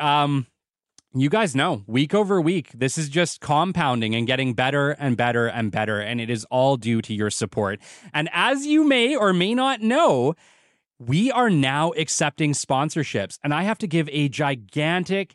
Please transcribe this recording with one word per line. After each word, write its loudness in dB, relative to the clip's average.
Um, 2
you 2
guys 0
know, 0
week 0
over 2
week, -2
this -2
is -4
just -2
compounding 0
and 0
getting 0
better 0
and -2
better 2
and -4
better, -2
and -6
it -6
is -6
all 2
due -2
to -10
your -2
support. -4
And -2
as 0
you 4
may 4
or 2
may 2
not 0
know, 2
we 0
are 4
now 2
accepting -2
sponsorships, -2
and -2
I -2
have -2
to -6
give -2
a 0
gigantic, -4